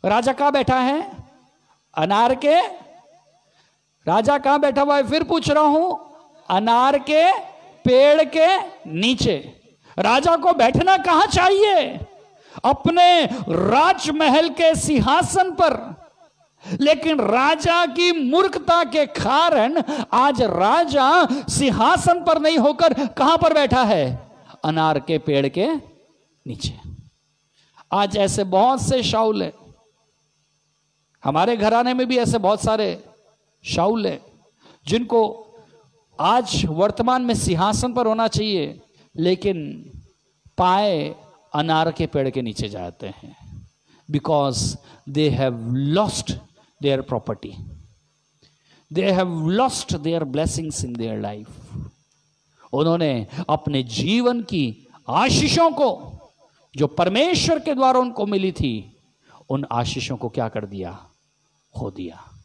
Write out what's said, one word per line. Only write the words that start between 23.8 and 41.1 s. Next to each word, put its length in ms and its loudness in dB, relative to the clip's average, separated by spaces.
है? 460 0
अनार 340 0
के 200 -2
पेड़ 300 0
के 260 -2
नीचे। 460 -10
आज 240 -2
ऐसे 280 0
बहुत 380 2
से 200 0
शाऊल 400 0
हैं, 100 -6
हमारे 320 0
घराने 380 0
में 120 -2
भी 120 0
ऐसे 200 0
बहुत 240 0
सारे 420 -2
शाऊल 420 -2
हैं, 160 -6
जिनको 600 -2
आज 460 0
वर्तमान 560 -2
में 120 -2
सिंहासन 580 -2
पर 140 -2
होना 220 0
चाहिए, 520 -4
लेकिन 640 -4
पाए 560 0